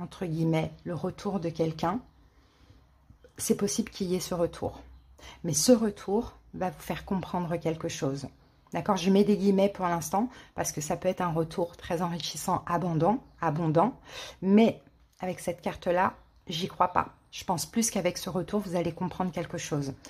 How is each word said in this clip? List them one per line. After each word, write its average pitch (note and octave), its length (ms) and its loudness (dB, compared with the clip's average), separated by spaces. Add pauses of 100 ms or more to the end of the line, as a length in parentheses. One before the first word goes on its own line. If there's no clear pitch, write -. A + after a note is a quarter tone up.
entre - 240 -8
guillemets, D#3+ 460 0 (120)
le F3 120 -6
retour F#3 440 -4
de E3 100 -4
quelqu'un, E3 500 -2 (1400)
c'est - 180 0
possible G3+ 360 -2
qu'il F#3+ 160 -6
y F3+ 80 -2
ait F#3 40 -2
ce - 140 -6
retour. - 480 -4 (600)
Mais E3 100 -2
ce - 180 4
retour G#3+ 600 2 (220)
va F3+ 160 -4
vous D3 100 -16
faire - 240 -8
comprendre F3 520 -4
quelque D#3+ 300 -4
chose. C#3 400 -4 (440)
D'accord ? F3 260 2
Je F3 140 2
mets G3 120 8
des G3+ 140 6
guillemets G3 320 6
pour F#3+ 160 -4
l'instant, F3+ 440 0 (260)
parce E3 160 -4
que D#3 100 -6
ça F3 160 -2
peut - 100 -2
être F#3 140 0
un F3 100 0
retour E3 460 -2
très E3+ 240 -4
enrichissant, E3+ 640 -2
abondant, E3+ 540 2 (200)
abondant. E3 600 2 (420)
Mais G3+ 400 6 (380)
avec F#3 200 -6
cette E3+ 220 -6
carte-là, F3+ 540 0 (320)
j'y E3+ 200 -4
crois - 200 2
pas. - 220 2 (200)
Je - 140 -14
pense - 240 -2
plus A3+ 240 0
qu'avec F3 260 0
ce - 140 -8
retour, F#3 300 -2
vous F3+ 140 -6
allez E3+ 160 0
comprendre F3+ 400 -4
quelque E3+ 280 -6
chose. C#3+ 340 -2 (160)